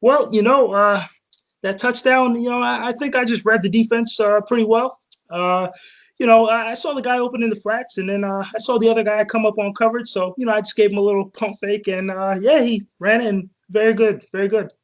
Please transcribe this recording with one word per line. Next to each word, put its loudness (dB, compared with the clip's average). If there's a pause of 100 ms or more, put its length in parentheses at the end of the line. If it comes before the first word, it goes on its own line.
Well, 4
you 2
know, 4
uh, 2 (580)
that -4
touchdown, 0
you -4
know, -2
I, -4
I -4
think -4
I 0
just -2
read 2
the 0
defense, 0
uh, 4
pretty 0
well. 0 (320)
Uh, -2 (500)
you -2
know, 8
I, 0
I -6
saw -6
the -6
guy 0
open -4
in 0
the -4
flats, -6
and -6
then, -2
uh, -4 (100)
I -6
saw -2
the 2
other 2
guy 0
come -2
up 0
on -2
coverage. -2
So, -4
you -4
know, 0
I 2
just -6
gave 4
him -2
a 0
little 0
pump -6
fake, -6
and, -4
uh, -4
yeah, 4
he -2 (120)
ran 2
in. -4 (200)
Very 2
good, 0
very -2
good. -2 (140)